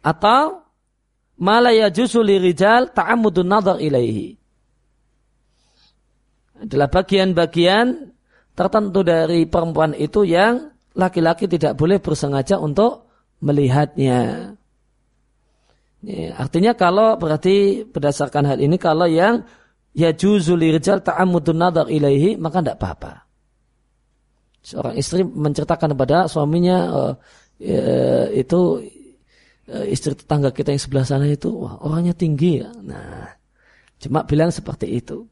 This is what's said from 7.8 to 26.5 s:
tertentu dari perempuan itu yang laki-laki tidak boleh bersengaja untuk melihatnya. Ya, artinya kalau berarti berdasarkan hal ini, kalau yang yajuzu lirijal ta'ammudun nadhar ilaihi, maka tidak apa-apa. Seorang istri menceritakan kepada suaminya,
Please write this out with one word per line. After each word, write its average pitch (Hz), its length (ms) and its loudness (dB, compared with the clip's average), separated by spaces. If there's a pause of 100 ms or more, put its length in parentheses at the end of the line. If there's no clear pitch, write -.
tertentu 196 480 0
dari 165 400 2
perempuan 160 480 0
itu 151 320 -2
yang 208 480 2 (240)
laki-laki 170 560 0
tidak 151 240 0
boleh 170 240 2
bersengaja 147 640 -2
untuk 156 480 0 (320)
melihatnya. 143 1120 0 (1400)
Ya, 170 400 -10
artinya 170 320 0
kalau 202 480 2
berarti 190 640 0
berdasarkan 143 640 -2
hal 139 160 0
ini, 160 160 2
kalau 160 240 0
yang 180 400 2 (560)
yajuzu 170 560 2
lirijal 165 480 0
ta'ammudun 170 560 0
nadhar 165 320 0
ilaihi, 147 480 2
maka 165 240 -2
tidak 131 160 -6
apa-apa. 87 340 -10 (1500)
Seorang - 320 -10
istri 175 320 -2
menceritakan 147 640 -2
kepada 143 400 0
suaminya, 170 460 2 (100)